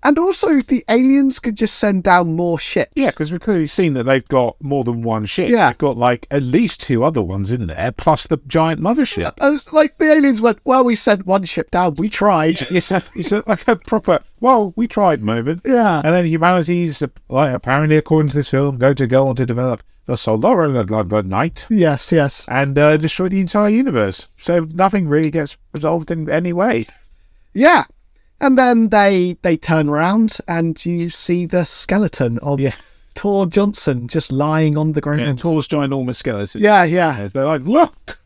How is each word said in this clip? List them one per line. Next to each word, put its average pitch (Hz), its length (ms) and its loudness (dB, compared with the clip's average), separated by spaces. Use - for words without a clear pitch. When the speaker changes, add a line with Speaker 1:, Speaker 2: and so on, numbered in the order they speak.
Speaker 1:
And 294 120 4
also, 339 440 0
the 247 280 -2
aliens 269 520 2
could 220 160 -4
just 220 200 -2
send 196 280 0
down 175 320 2
more 170 200 -2
ships. - 380 -4
Speaker 2:
Yeah, 262 160 0
'cause 156 220 -6
we've 175 80 -6
clearly 175 260 0
seen 165 280 0
that 123 100 -2
they've 135 240 -2
got 127 340 0
more 139 220 -2
than 120 180 -4
one 113 220 -2
ship. 185 260 -2
Speaker 1:
Yeah. 214 200 4
Speaker 2:
They've - 80 -12
got, 139 180 0
like, 123 340 0
at 139 140 -2
least 165 360 0
two 120 220 0
other 151 180 0
ones 95 300 -4
in 117 160 -4
there, 85 240 -4
plus - 380 0
the 160 80 0
giant 160 340 -2
mothership. 233 600 -2
Speaker 1:
Uh, 294 160 2
uh, - 20 -6
like, 311 260 0
the 311 140 4
aliens 277 280 4
went, 220 240 0
"Well, 262 200 2
we 240 100 2
sent 202 320 0
one 190 180 0
ship - 280 -8
down. 180 260 0
We 196 100 -2
tried." 170 600 0
Speaker 2:
It's 180 220 -2
a, 185 100 0
it's 190 160 -4
a, 208 160 -2
like, 202 180 -2
a 240 80 2
proper, 190 460 0
"Well, 220 380 2
we 226 100 -2
tried" 180 340 0
moment. 117 440 -4
Speaker 1:
Yeah. 220 400 2
Speaker 2:
And 160 100 2
then 180 120 2
humanity's, 170 760 0
uh, 139 60 -4
like, 135 240 0
apparently, 147 440 0
according 156 340 2
to 147 60 -4
this 143 140 -2
film, 135 280 0
going 135 180 4
to 135 120 0
go 135 180 4
on 131 80 -2
to 120 120 -2
develop 123 360 -4
the 123 100 -4
Solar 151 520 2
Night. 104 440 -4
Speaker 1:
Yes, 165 440 2
yes. 143 340 0
Speaker 2:
And, 139 320 0
uh, 151 200 4
destroy 160 300 -2
the 196 120 -2
entire 208 300 0
universe. 175 580 0
So 175 220 0
nothing 185 360 0
really 151 240 2
gets 156 240 -4
resolved 156 380 -4
in 160 180 -6
any 170 220 -2
way. 190 340 0
Speaker 1:
Yeah. 294 300 4
And 269 160 4
then 240 340 4
they, 196 520 2
they 170 140 2
turn 160 320 0
around 185 480 0
and 165 400 -4
you 175 240 -4
see 180 340 -4
the 175 200 0
skeleton 143 760 -2
of 143 220 -2
Speaker 2:
Yeah. 135 120 0
Speaker 1:
Tor 196 300 0
Johnson 165 600 -2
just 156 240 -4
lying 151 480 0
on 156 140 0
the 147 80 -2
ground. 147 220 -4
Speaker 2:
Yeah, 147 100 -2
Tor's 156 340 -2
ginormous 135 500 -2
skeleton. 104 460 -6
Speaker 1:
Yeah, 208 220 6
yeah. 160 340 0
Speaker 2:
As 101 140 -10
they're 135 140 -2
like, 151 160 -2
"Look!" - 640 -2